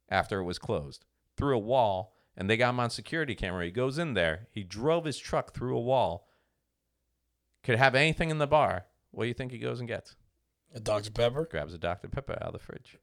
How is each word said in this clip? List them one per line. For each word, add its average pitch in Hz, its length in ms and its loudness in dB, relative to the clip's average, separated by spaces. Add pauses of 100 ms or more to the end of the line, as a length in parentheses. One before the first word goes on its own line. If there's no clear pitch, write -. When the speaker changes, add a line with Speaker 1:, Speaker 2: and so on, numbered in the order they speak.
Speaker 1:
after 95 300 2
it 92 40 -2
was 87 160 -4
closed. 76 460 -4 (320)
Through 143 180 2
a 117 40 4
wall, 104 540 2 (240)
and 95 120 0
they 113 80 4
got 123 140 4
him 123 80 0
on 120 100 2
security 143 460 -4
camera. 90 300 -2
He 87 60 -4
goes 127 260 -2
in 165 160 -2
there. 87 380 2
He 107 120 -8
drove 131 420 0
his 143 120 -4
truck - 360 -4
through 127 220 -4
a 123 60 0
wall. 117 460 0 (1400)
Could 117 140 2
have 127 180 6
anything 156 340 4
in 156 80 0
the 147 100 2
bar. 117 380 4 (260)
What - 140 -4
do - 40 0
you 120 40 -2
think 127 180 -8
he 123 60 -12
goes 117 220 -4
and 117 80 -8
gets? 107 280 -8 (600)
Speaker 2:
A 113 40 -10
Doctor 107 320 -2
Pepper? 120 380 0
Speaker 1:
Grabs 78 240 -6
a 87 40 -12
Doctor 85 300 -4
Pepper - 260 -6
out 85 140 -6
of 87 60 -8
the 92 60 -10
fridge. - 420 -16